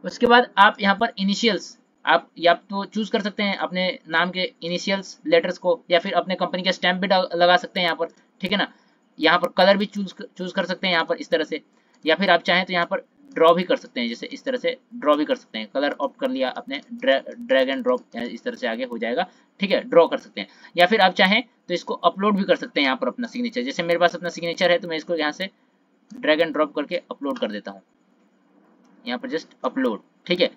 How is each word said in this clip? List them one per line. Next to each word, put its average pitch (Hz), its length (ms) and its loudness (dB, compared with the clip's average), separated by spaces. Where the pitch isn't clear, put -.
उसके 190 240 0
बाद 240 200 6
आप 208 240 6
यहाँ 196 140 2
पर 233 240 -2
initials, 196 580 -2
आप 160 220 2
या 170 140 6
तो 196 320 -4
choose 214 240 -6
कर 220 120 -2
सकते 202 220 -4
हैं 196 140 -2
अपने 185 300 -2
नाम 165 220 2
के 185 120 -4
initials 190 640 -4
letters 170 300 2
को, 170 220 0
या 170 80 4
फिर 185 140 -4
अपने 180 220 0
company 180 280 -4
के 185 80 2
stamp 180 300 0
भी 196 60 -2
डाल, 185 280 2
लगा 175 220 6
सकते 175 220 -4
हैं 180 60 0
यहाँ 160 120 -2
पर, 165 100 -4
ठीक 185 100 -6
है 208 60 0
ना। 165 100 0
यहाँ 160 200 4
पर - 80 0
color 196 200 6
भी 202 100 0
choose, 202 260 -8
choose 185 140 -8
कर 185 140 -2
सकते 180 220 -4
हैं 180 60 2
यहाँ 165 120 2
पर 165 120 -2
इस 147 120 -12
तरह 156 140 0
से, 151 180 -6
या 156 100 4
फिर 190 160 0
आप 170 120 4
चाहें 185 220 0
तो 185 80 -8
यहाँ 175 120 0
पर 180 200 -8
ड्रॉ 160 220 6
भी 180 100 2
कर 160 120 0
सकते - 260 -10
हैं, 117 60 -4
जैसे 117 200 -8
इस - 160 -14
तरह 127 140 -4
से 165 200 -4
ड्रॉ 240 200 2
भी 147 100 -2
कर - 100 0
सकते - 240 -12
हैं। 107 140 -10
Color 139 260 -2
opt 139 200 -6
कर 135 100 -4
लिया 127 220 -2
आपने, 135 300 -10
ड्रैग, 127 460 0
drag 127 300 2
and 135 160 -6
drop 123 380 -4
इस 117 200 -12
तरह 117 120 -8
से 120 120 -8
आगे 113 160 -4
हो 123 140 -10
जाएगा, 123 300 -4
ठीक 196 120 -2
है, 180 120 2
ड्रॉ 165 240 6
कर 147 100 -4
सकते - 240 -12
हैं। 95 60 -10
या 175 100 6
फिर 208 160 2
आप 185 120 6
चाहें 208 280 4
तो 180 60 -4
इसको - 200 -6
upload 196 440 0
भी 196 60 0
कर 180 120 4
सकते 143 240 -6
हैं 143 60 2
यहाँ 131 120 0
पर 127 100 -4
अपना 120 200 -6
signature। 120 360 -6
जैसे 139 200 -6
मेरे 170 160 0
पास 175 160 2
अपना 175 140 -8
signature 170 420 -2
है 175 80 4
तो 175 80 -8
मैं 165 100 -6
इसको 165 180 -4
यहाँ 151 160 -2
से 190 180 -8
drag 151 300 0
and 160 140 -2
drop 147 200 -2
करके 156 260 -6
upload - 280 -8
कर 107 120 -4
देता 104 200 -12
हूँ, 98 100 -20
यहाँ 120 140 -8
पर 127 100 -12
just 156 180 -8
upload, 123 340 -2
ठीक 180 140 0
है। 156 160 2